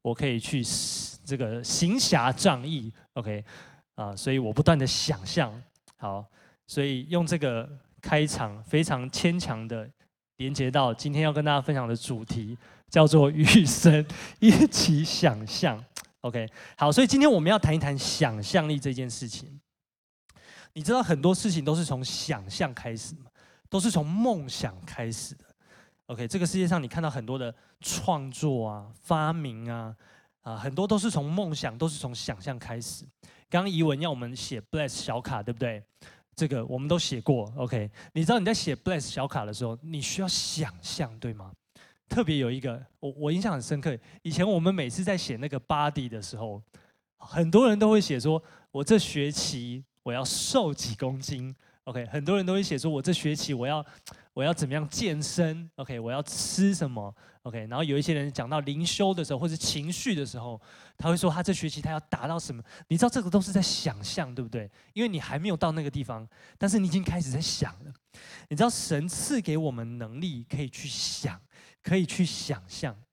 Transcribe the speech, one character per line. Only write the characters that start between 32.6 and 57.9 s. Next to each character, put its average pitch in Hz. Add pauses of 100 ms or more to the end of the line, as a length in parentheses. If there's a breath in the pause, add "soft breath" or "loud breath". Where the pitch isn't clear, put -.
始。 - (440 loud breath)
刚 175
刚 202
怡 165
文 143
要 170
我 147
们 123
写 123
Bless 151
小 120
卡， 120
对 120
不 113
对？ 113 (520 loud breath)
这 156
个 131
我 127
们 143
都 175
写 123
过。 113
OK， 117 (240 loud breath)
你 160
知 175
道 247
你 185
在 220
写 147
Bless 170
小 135
卡 117
的 107
时 104
候， 113
你 156
需 -
要 185
想 -
象， 113
对 117
吗？ 95 (560 soft breath)
特 233
别 151
有 120
一 131
个， 123 (160)
我， 139
我 151
印 180
象 196
很 135
深 147
刻。 139 (260 loud breath)
以 160
前 165
我 202
们 180
每 143
次 180
在 196
写 135
那 131
个 131
body 147
的 110
时 95
候， 107 (580 soft breath)
很 165
多 233
人 208
都 214
会 214
写 139
说 156 (300 loud breath)
：“我 139
这 214
学 147
期 123 (180)
我 120
要 123
瘦 175
几 117
公 131
斤。” 131 (300 soft breath)
OK， 120
很 143
多 190
人 190
都 185
会 196
写 170
说 160
：“我 139
这 185
学 156
期 147
我 123
要， 147 (480 loud breath)
我 127
要 160
怎 156
么 127
样 151
健 160
身。” 165
OK， 127
我 117
要 143
吃 -
什 165
么？ 104 (300 soft breath)
OK， 113
然 117
后 139
有 143